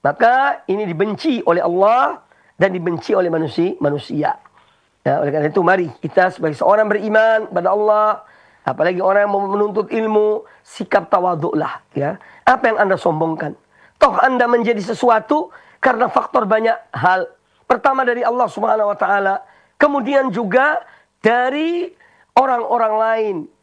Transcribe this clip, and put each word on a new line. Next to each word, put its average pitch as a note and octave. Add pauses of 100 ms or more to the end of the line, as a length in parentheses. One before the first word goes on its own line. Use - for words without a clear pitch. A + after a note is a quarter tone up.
maka B3
ini G#3
dibenci G3+
oleh E3+
Allah A3 (320)
dan F#3+
dibenci F3+
oleh F3
manusi-, E3
manusia. D3 (640)
Ya, D3
oleh C#3+
karena D3+
itu F3+
mari F3+ (180)
kita F#3
sebagai D#3
seorang G#3+
beriman G#3+
kepada F3
Allah, G#3+ (540)
apalagi E3+
orang G3
yang G3+
mau G3
menuntut G#3
ilmu, G#3+ (160)
sikap -
tawaduklah, F3 (160)
ya. D3 (240)
Apa B3+
yang A3
Anda G3
sombongkan? D#3+ (400)
Toh A#3+
Anda B3+
menjadi A#3
sesuatu A#3+ (320)
karena A#3+
faktor B3+
banyak A3 (160)
hal. F3+ (400)
Pertama C4
dari A#3+
Allah A#3+
Subhanahu G#3+
wa G3+
taala, G3 (400)
kemudian C#4
juga A#3+ (400)
dari D4+ (460)
orang-orang A#3
lain A3 (280)